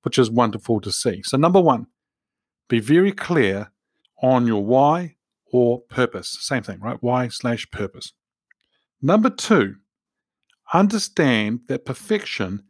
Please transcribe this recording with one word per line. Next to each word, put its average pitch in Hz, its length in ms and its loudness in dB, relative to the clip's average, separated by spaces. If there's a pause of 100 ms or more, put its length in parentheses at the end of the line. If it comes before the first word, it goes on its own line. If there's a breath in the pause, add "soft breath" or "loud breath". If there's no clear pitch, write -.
which - 160 -4
is 117 120 4
wonderful 113 500 0
to 98 120 -8
see. 101 300 -4
So - 160 -4
number 175 220 4
one, 139 260 2 (840)
be 117 120 2
very 170 320 2
clear 107 580 -2 (500)
on 127 260 4
your 104 180 0
why 143 500 2 (380)
or 120 280 2
purpose. - 600 -6
Same 123 240 -6
thing, 95 160 -12
right? 123 200 -10
Why 123 280 -2
slash - 420 -6
purpose. - 420 -12 (880)
Number 196 300 2
two, 110 460 0 (1000)
understand 143 920 0
that 131 180 -6
perfection 104 840 -6